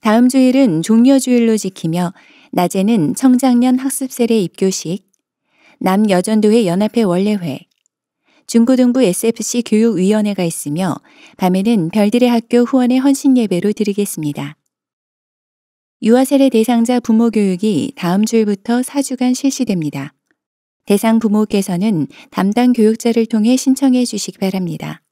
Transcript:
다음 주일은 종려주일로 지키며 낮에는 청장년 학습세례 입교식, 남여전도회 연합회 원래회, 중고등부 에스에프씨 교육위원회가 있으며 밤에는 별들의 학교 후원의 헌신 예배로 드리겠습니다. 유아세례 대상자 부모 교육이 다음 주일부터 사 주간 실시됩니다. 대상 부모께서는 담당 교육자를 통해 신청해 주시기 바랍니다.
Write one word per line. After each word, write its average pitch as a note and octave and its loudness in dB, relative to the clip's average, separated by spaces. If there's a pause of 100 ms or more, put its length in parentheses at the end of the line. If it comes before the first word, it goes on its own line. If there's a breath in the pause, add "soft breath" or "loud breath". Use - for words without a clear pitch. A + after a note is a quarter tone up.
다음 A#3 2
주일은 B3+ 2
종려주일로 A#3 2
지키며 F3 -6 (380 soft breath)
낮에는 F#3+ 0
청장년 B3+ 2
학습세례 B3+ -2
입교식, F#3+ -4 (720 soft breath)
남여전도회 G#3 2
연합회 G3+ 0
원래회, F#3 -2 (840)
중고등부 B3 2
에스에프씨 A3+ -2
교육위원회가 G#3 0
있으며 E3+ -4 (400 soft breath)
밤에는 F#3+ 0
별들의 A3 2
학교 A#3+ 0
후원의 B3 0
헌신 C4+ 2
예배로 G3+ 0
드리겠습니다. E3 -4 (1500)
유아세례 C4 4
대상자 A#3 0
부모 A#3 0
교육이 G3 -2
다음 F#3 -2
주일부터 A3 -2
사 C#4+ -6
주간 B3+ -2
실시됩니다. F3 -4 (720)
대상 A3+ 2
부모께서는 G3+ -2 (240 loud breath)
담당 G#3 0
교육자를 A3+ 0
통해 A3+ 0
신청해 C4 0
주시기 G3+ -10
바랍니다. E3 -6 (120)